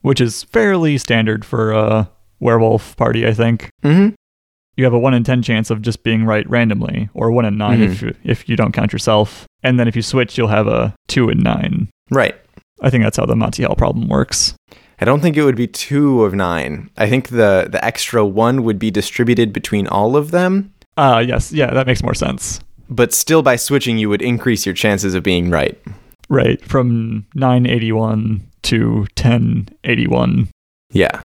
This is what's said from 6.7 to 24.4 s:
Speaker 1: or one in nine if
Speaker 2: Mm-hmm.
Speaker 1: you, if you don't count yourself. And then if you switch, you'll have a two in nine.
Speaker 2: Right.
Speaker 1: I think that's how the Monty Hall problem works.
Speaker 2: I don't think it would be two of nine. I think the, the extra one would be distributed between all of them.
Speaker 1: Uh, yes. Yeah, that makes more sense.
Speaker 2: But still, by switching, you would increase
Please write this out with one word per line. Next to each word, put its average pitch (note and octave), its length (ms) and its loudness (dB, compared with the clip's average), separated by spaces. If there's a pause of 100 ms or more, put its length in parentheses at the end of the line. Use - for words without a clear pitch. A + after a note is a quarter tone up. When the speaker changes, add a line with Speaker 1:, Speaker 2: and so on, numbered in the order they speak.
Speaker 1:
or A2+ 180 0
one A#2+ 140 2
in G#2 120 -2
nine A2 240 2
if F#2+ 140 0
Speaker 2:
Mm-hmm. A2+ 120 -8
Speaker 1:
you, - 140 -6
if - 260 -4
you A2+ 80 0
don't A#2+ 160 0
count G#2+ 200 -2
yourself. G#2+ 540 0 (160)
And B2+ 180 2
then A#2 80 2
if A2 80 -4
you A#2 60 -2
switch, B2+ 360 -2
you'll A2+ 100 0
have G#2+ 200 2
a A2+ 260 0 (140)
two A#2+ 220 2
in - 100 0
nine. - 480 -2 (220)
Speaker 2:
Right. C3 240 0 (460)
Speaker 1:
I C3+ 100 0
think B2 120 2
that's G#2+ 160 0
how - 80 0
the A#2 100 0
Monty - 280 -2
Hall - 100 0
problem - 340 0
works. - 460 -2 (480)
Speaker 2:
I - 40 -2
don't C#3+ 140 2
think D3+ 160 0
it D3+ 80 2
would B2+ 120 2
be A#2 100 -2
two C#3 580 0
of F#2+ 100 0
nine. E2 640 -4
I G#2+ 120 0
think B2+ 200 0
the, G2+ 420 2
the F2+ 140 -4
extra A#2 400 -2
one A2+ 400 0
would G#2+ 140 -2
be A2 120 -2
distributed A2+ 600 0
between G2+ 340 -4
all A2 300 0
of D3+ 140 -2
them. F#3 420 -2 (240)
Speaker 1:
Uh, B2+ 300 4
yes. - 260 -4
Yeah, C#3 200 2
that C3 140 0
makes B2+ 160 0
more - 120 -2
sense. - 460 -6 (280)
Speaker 2:
But A#2+ 240 0
still, D#3+ 300 2
by B2+ 140 4
switching, B2 420 -2
you G#2+ 100 0
would G#2 140 0
increase A#2+ 420 0